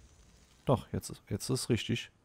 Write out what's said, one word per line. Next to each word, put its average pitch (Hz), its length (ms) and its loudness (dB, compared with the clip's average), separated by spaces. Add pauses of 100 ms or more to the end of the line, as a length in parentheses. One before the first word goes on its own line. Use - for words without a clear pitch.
(640)
Doch, - 260 4
jetzt, - 380 -6
jetzt - 200 -4
ist 131 200 0
richtig. - 420 0 (140)